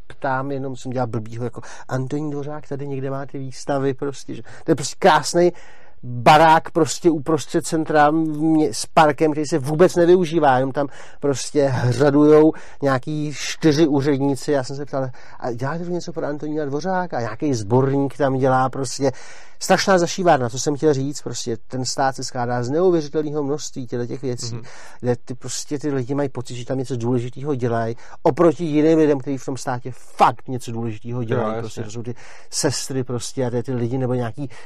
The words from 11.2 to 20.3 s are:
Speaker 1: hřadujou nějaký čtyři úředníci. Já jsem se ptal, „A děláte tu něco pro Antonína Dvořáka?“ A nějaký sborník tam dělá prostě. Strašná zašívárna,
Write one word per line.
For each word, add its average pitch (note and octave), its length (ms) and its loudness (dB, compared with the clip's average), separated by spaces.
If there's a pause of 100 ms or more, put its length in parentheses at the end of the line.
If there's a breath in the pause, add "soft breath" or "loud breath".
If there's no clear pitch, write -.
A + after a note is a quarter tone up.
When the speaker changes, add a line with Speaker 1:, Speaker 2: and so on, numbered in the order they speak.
Speaker 1:
hřadujou C#3+ 880 6 (280 loud breath)
nějaký D3 540 -2
čtyři D#3 520 2
úředníci. C#3 640 2
Já C#3 120 2
jsem C#3 120 -8
se C#3+ 100 -6
ptal, C3+ 220 -4 (320 loud breath)
„A B2 120 -6
děláte C#3 340 -6
tu F3 60 -6
něco E3 220 -6
pro D3+ 120 -6
Antonína D3+ 400 -4
Dvořáka?“ E3 520 -2
A A#2+ 40 -2
nějaký A#2 320 -2
sborník C3 640 2
tam C3+ 200 2
dělá C3 320 2
prostě. C3+ 420 -2 (500 loud breath)
Strašná F#3+ 360 4
zašívárna, E3 520 2